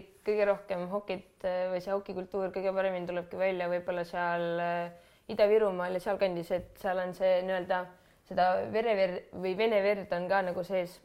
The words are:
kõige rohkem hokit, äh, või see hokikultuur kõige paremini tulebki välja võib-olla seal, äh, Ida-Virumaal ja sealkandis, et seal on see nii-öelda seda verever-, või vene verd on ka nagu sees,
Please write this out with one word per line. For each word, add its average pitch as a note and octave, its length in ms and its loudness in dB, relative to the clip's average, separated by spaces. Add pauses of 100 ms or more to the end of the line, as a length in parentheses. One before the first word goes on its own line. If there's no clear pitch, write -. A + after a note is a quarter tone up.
(200)
kõige G#3 260 2
rohkem G3 420 0
hokit, F#3+ 560 -6
äh, F#3 240 0
või F3+ 120 -2
see G3 140 -6
hokikultuur F#3+ 580 -4
kõige F#3+ 220 -2
paremini F#3 340 0
tulebki F3 300 -6
välja F3+ 300 0
võib-olla F3 360 -2
seal, F3 420 -2 (100)
äh, F3 560 -4 (160)
Ida-Virumaal G#3 680 4
ja F3 40 -4
sealkandis, F#3+ 520 0
et - 240 -4
seal F#3 240 -2
on F3+ 140 -4
see F#3 280 4
nii-öelda F#3 380 0 (500)
seda F3+ 140 2 (240)
verever-, G3+ 600 2
või F#3 260 -4
vene A3 260 2
verd G3 300 0
on F3 160 -2
ka G3 140 4
nagu F3+ 220 -4
sees, F3+ 400 -4